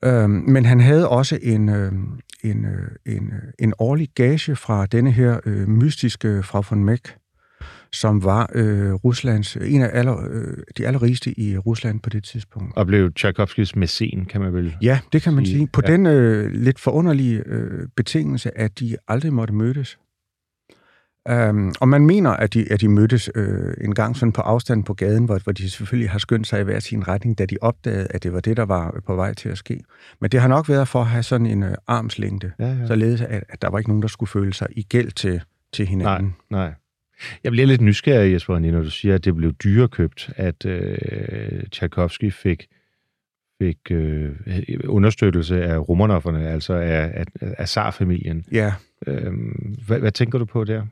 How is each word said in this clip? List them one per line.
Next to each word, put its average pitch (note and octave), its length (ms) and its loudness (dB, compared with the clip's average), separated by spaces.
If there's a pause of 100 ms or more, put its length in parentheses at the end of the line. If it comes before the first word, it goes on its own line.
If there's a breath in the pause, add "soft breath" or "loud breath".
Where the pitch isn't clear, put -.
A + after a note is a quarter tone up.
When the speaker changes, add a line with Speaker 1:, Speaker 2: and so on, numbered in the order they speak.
Speaker 1:
Øhm, A#2 260 4
men B2 340 4
han B2 160 6
havde D3 280 6
også C3 340 2
en, G#2+ 260 2
øh, G2+ 240 0 (520)
en, G#2+ 200 -2
øh, F#2+ 240 -6 (180)
en, - 260 -6
øh, G2+ 100 -10 (160)
en A2 200 2
årlig C#3 360 0
gage C#3 420 2
fra G2+ 300 0
denne A#2+ 260 2
her, A#2+ 340 4
øh, G2+ 220 -2
mystiske A2 720 2
Frau G2+ 280 -2
von G#2 140 2
Meck, A2+ 320 0 (760 loud breath)
som G#2 320 2
var, G#2 300 2
øh, G2+ 380 2
Ruslands, A2 640 0
en C3 260 2
af A#2 100 0
aller, B2 380 0
øh, - 260 -6 (200)
de - 100 -4
allerrigeste B2 540 -2
i G2+ 180 -2
Rusland A2 420 -4
på A2+ 100 -8
det G#2 140 -6
tidspunkt. - 520 -12
Speaker 2:
Og G#2 100 2
blev F#2+ 260 4
Tchaikovskys G2+ 640 -2
mæcen, F#2+ 480 -2
kan G2 160 -6
man F#2 140 -2
vel F2 280 -2
Speaker 1:
Ja, B2+ 180 4 (120)
det D#3 100 2
kan E3 120 2
man C3+ 120 2
Speaker 2:
sige. F#2+ 100 0
Speaker 1:
sige. D3 160 2
På - 140 2
Speaker 2:
Ja. D#3 60 6
Speaker 1:
den, F#3 140 6
øh, A2+ 460 4
lidt B2 280 2
forunderlige, C3+ 680 2
øh, A2 500 -6
betingelse, C3+ 640 -2
at G#2+ 220 -4
de A2+ 160 -6 (120)
aldrig C#3 240 -2
måtte A2+ 220 -2
mødes. B2 440 -2 (1300 soft breath)
Øhm, G#2+ 520 2
og B2+ 80 6
man C#3+ 180 6
mener, F3 240 4
at G#2+ 240 0
de, A2+ 180 0
at G#2 80 2
de G#2+ 80 2
mødtes, G#2+ 460 4
øh, G2 460 -4
en G#2 140 -2
gang A2+ 220 0
sådan A#2 160 2
på - 80 -4
afstand A2+ 440 0
på G2+ 100 -6
gaden, G#2 300 2
hvor, G#2+ 140 0
hvor G2+ 140 -4
de F#2+ 180 -4
selvfølgelig A2 400 -4
har F#2+ 80 -2
skyndt A2 280 0
sig G#2 140 -2
i G2+ 40 0
hver G2 160 -2
sin G#2+ 280 -6
retning, G2+ 300 -2
da G2 80 0
de F#2+ 140 -6
opdagede, A2 500 -2
at - 120 -6
det F2 100 -6
var F2+ 80 -4
det, A2 160 -2
der A#2+ 80 0
var F2+ 420 -2
på G2 80 -2
vej G2 200 -4
til - 140 -12
at F#2+ 100 -8
ske. - 220 -10 (400 loud breath)
Men - 100 -2
det C3 100 4
har B2+ 80 4
nok D3+ 200 2
været C#3 200 2
for B2+ 120 0
at A#2 60 0
have A#2 160 0
sådan A#2 240 0
en, G#2 160 0
øh, G2 120 -2 (120)
armslængde, G#2 720 -4
Speaker 2:
Ja, A2+ 140 -4
ja. B2+ 140 -4
Speaker 1:
således A2+ 340 2
at, A2 280 -6
at - 140 -12
der F#2 80 -2
var F#2+ 80 -2
ikke A2 120 -2
nogen, G#2 120 2
der A2 60 -2
skulle A2 220 -8
føle G2 240 -2
sig - 160 -8
i A2 120 -10
gæld A#2+ 280 0
til, F2+ 300 -4 (320)
til G#2 140 -2
hinanden. F#2+ 480 -2 (160)
Speaker 2:
Nej, G2 160 -2
nej. D2+ 80 -10 (720 loud breath)
Jeg B2 80 -2
bliver B2 140 4
lidt C3 140 6
nysgerrig, G#2 520 4
Jesper F2+ 240 0
Rene, E2 140 0
når E2+ 120 0
du D#2 80 -4
siger, G2 240 0
at F#2 100 0
det F#2 120 2
blev E2 160 0
dyrekøbt, G2+ 840 0
at, F#2 300 -4
øh, F2+ 320 -4 (720)
Tchaikovsky F2 600 -2
fik, - 340 -2 (960)
fik, F2 160 -2 (120)
øh, D2+ 460 -2 (480)
understøttelse F#2 800 2
af E2 240 -2
Romanofferne, E2+ 600 0
altså D#2+ 260 -4
af, E2 400 -2
af, F2 100 -4 (160)
af - 280 -8
zarfamilien. F2+ 840 -2
Speaker 1:
Ja. G#2+ 220 0 (320)
Speaker 2:
Øhm, - 720 -8 (100)
hvad, A2+ 140 0
hvad G#2+ 120 2
tænker A#2+ 260 0
du A#2 60 0
på A2 200 -4
der? G#2+ 280 -6